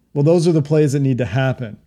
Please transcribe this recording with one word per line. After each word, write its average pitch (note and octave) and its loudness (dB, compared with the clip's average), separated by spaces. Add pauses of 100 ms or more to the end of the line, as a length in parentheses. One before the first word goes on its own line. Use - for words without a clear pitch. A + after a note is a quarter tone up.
(120)
well, C#3+ -2
those E3 2
are F3+ 4
the D#3 2
plays D3+ 0
that C#3+ -2
need C3 0
to B2 -2
happen. B2 -4